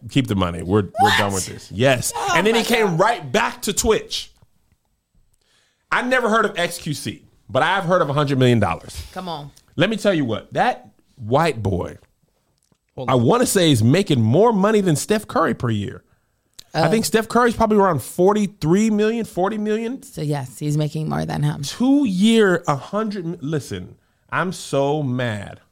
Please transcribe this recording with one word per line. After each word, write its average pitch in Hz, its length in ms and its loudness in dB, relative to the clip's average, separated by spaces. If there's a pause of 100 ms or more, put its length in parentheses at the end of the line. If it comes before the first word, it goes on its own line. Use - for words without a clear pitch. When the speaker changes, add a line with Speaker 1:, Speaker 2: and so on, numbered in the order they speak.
Speaker 1:
"Keep 135 200 0
the 107 80 -2
money. 87 260 -2
We're, 95 220 2 (180)
we're 831 160 4
done 101 140 0
Speaker 2:
What? - 20 -2
Speaker 1:
with 92 120 -4
this." - 260 -16
Yes. 120 420 0
Speaker 2:
Oh, 392 220 -2
Speaker 1:
And 180 100 2
then 226 80 2
he 233 60 2
Speaker 2:
my - 40 0
Speaker 1:
came 226 220 2
Speaker 2:
God. 170 140 0
Speaker 1:
right 185 320 0
back 233 300 -2
to 208 100 -4
Twitch. - 580 -2 (1600)
I 202 120 0
never 247 260 0
heard 220 160 2
of 202 120 -4
X 170 220 -2
Q 147 160 -6
C, - 300 -10 (240)
but 127 160 2
I've 185 200 0
heard 180 180 2
of 147 60 -2
a 143 40 -2
hundred 143 260 0
million 123 220 4
dollars. 85 420 -4 (100)
Speaker 2:
Come 185 160 -10
on. 143 220 -10 (260)
Speaker 1:
Let 165 140 2
me 226 60 -4
tell 202 160 0
you 156 120 0
what. 107 300 -6
That 202 340 -2 (260)
white 127 480 0
boy, 90 360 -4 (1000)
Speaker 3:
Hold 127 120 -10
Speaker 1:
I 127 40 2
Speaker 3:
on. 127 100 4
Speaker 1:
wanna 220 240 4
say, 175 240 2
is 120 100 4
making 143 400 4
more 160 320 4
money 208 280 2
than 175 160 2
Steph - 320 -2
Curry 247 260 0
per 120 160 -4
year. 98 320 -6 (720)
I 156 80 0
Speaker 2:
Uh, 160 80 2
Speaker 1:
think 226 140 2
Steph 220 240 0
Curry's 240 260 2
probably 220 240 2
around 180 240 2
forty-three 202 880 2
million, 214 340 0
forty 196 320 -4
million. 220 460 -4
Speaker 2:
So, - 180 -14
yes, 147 380 -6
he's 147 180 -2
making 151 320 -4
more 151 160 -4
than 156 200 -4
him. 147 180 -4
Speaker 1:
Two 269 440 2
year, 202 600 4
a 147 80 0
hundred. 202 500 -6
Mi-, 175 160 -8
listen, 123 540 -8 (360)
I'm 165 220 -4
so 143 500 -2
mad 123 580 -6 (120)